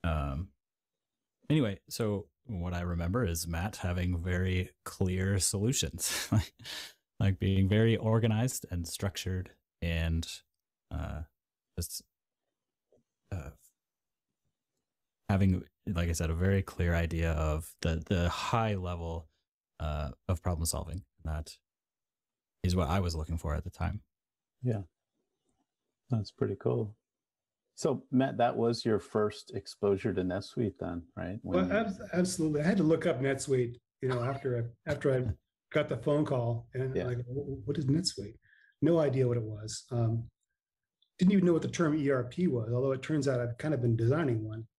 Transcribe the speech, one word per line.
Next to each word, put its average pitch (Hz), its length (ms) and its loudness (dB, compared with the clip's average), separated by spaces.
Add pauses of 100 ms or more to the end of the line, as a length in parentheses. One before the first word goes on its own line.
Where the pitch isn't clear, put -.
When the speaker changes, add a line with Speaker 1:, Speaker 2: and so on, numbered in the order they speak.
Speaker 1:
Um, 76 460 -2 (1000)
anyway, 120 300 2 (100)
so 104 360 -2 (200)
what 90 260 -4
I 87 80 -2
remember 87 440 0
is 82 220 -2
Matt 85 300 -4
having 90 460 -2
very 90 480 0 (160)
clear 95 520 0
solutions, - 920 -2
<laughs> - 40 0
like, - 220 0 (680)
like, 98 180 2
being 95 300 4
very 110 300 6
organized 113 720 2
and 85 180 -4
structured 92 640 -4 (320)
and, 82 440 0 (640)
uh, 73 300 -6 (580)
just, - 240 -8 (1300)
uh, 82 200 -8 (1800)
having, 95 340 4 (240)
like 85 220 0
I 85 40 0
said, 80 180 0
a 82 40 0
very 95 280 2
clear 85 320 0
idea 82 380 2
of 78 380 -2 (120)
the, 80 240 0
the 85 220 2
high 110 460 0
level, 85 540 -6 (500)
uh, 76 320 -4 (180)
of 87 140 -2
problem 82 240 -2
solving. 78 360 -6 (220)
That 76 320 -6 (1080)
is 90 120 2
what 85 140 2
I 95 120 2
was 87 140 -2
looking 80 240 -4
for 76 160 -2
at - 100 -4
the 92 60 -8
time. 85 300 -4 (640)
Speaker 2:
Yeah. 107 200 -2 (1300)
That's 110 220 -2
pretty 104 260 -4
cool. 117 380 -2 (800)
So, 147 340 -2
Matt, 131 280 2
that 120 180 2
was 117 280 0
your 110 140 4
first - 560 -2
exposure 101 580 0
to 92 100 0
NetSuite 95 580 -4
then, 87 220 -6 (140)
right? 92 260 -8
When - 160 0
Speaker 3:
Well, 185 100 2
Speaker 2:
you 180 40 0
Speaker 3:
abs-, 202 280 -2 (120)
absolutely. 160 500 0
I - 20 -2
had 202 140 4
to 175 40 4
look 160 240 4
up 131 140 0
NetSuite, 131 560 0 (260)
you 131 60 -2
know, 123 160 0
after 127 340 -2 (280)
I, 156 40 -6
after 143 240 2
I 123 180 0 (400)
got 151 160 0
the 139 80 -4
phone 147 300 0
call 117 480 -2
and, 131 200 -4
Speaker 2:
Yeah. 90 100 -2
Speaker 3:
like, 123 140 -2
"Wh-, 139 280 -6 (160)
wh-, 104 60 -8
what 143 100 -2
is 139 80 -2
NetSuite?" 143 480 -2 (480)
No 165 160 6
idea 131 300 4
what 120 80 2
it 117 80 -2
was. 107 480 -10
Um, 117 320 2 (920)
didn't 185 140 8
even 180 140 6
know 175 60 6
what 160 100 4
the 131 60 -2
term 156 280 2
E 139 140 2
R 127 140 2
P 175 240 0
was, 117 240 0
although 131 200 2
it 135 100 -2
turns 147 260 0
out 123 120 2
I've 117 160 -4
kind 151 160 -2
of 127 80 0
been 117 160 4
designing 120 480 2
one. 110 220 -10 (120)